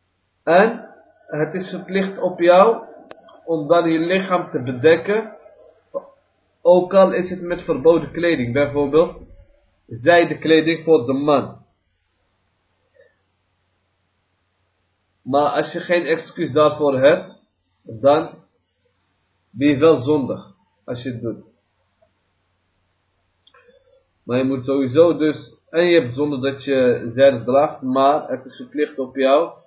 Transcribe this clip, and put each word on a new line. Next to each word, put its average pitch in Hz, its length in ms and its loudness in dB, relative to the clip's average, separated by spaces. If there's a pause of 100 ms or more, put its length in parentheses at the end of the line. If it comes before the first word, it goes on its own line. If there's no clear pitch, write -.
(440)
En 190 460 2 (380)
het 156 260 -6
is 185 160 -8
verplicht 190 480 -6
op 180 220 -4
jou 185 440 4 (640)
om 156 220 -4
dan 165 220 4
je 160 100 0
lichaam 185 520 -2
te 143 100 -6
bedekken, 165 760 0 (1300)
ook 180 320 4
al 190 200 6
is 185 160 -4
het 180 120 -10
met 175 200 -8
verboden 151 500 2
kleding. 156 420 -2
Bijvoorbeeld, 143 640 0 (680)
zijde 151 500 0
kleding 160 460 0
voor 160 220 2
de 131 80 -4
man. 139 440 -2 (3750)
Maar 143 280 -2
als 151 220 -4
je 175 80 -8
geen 175 260 -2
excuus 160 460 -6
daarvoor 147 480 2
hebt, 160 340 2 (480)
dan 139 480 -2 (1200)
ben 135 180 -2
je 143 100 2
wel 151 200 4
zondig 123 560 -4 (320)
als 123 180 -10
je 131 80 -8
het 113 100 -12
doet. 104 220 -10 (2750)
Maar 123 140 -6
je 131 60 0
moet 131 220 -4
sowieso 139 520 2
dus, 151 360 -4 (160)
en 175 160 0
je 170 160 4
hebt 120 140 -10
zonde 143 240 -4
dat 135 240 -6
je 123 520 0
zijde 127 280 4
draagt, 139 380 0
maar 135 480 0
het 131 160 -8
is 127 100 -20
verplicht 139 440 -8
op 127 160 -10
jou 139 360 0 (160)